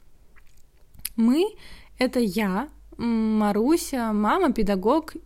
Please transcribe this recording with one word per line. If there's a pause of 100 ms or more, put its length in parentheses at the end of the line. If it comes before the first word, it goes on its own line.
(1160)
Мы — (540)
это
я, (280)
м,
Маруся,
мама,
педагог (100)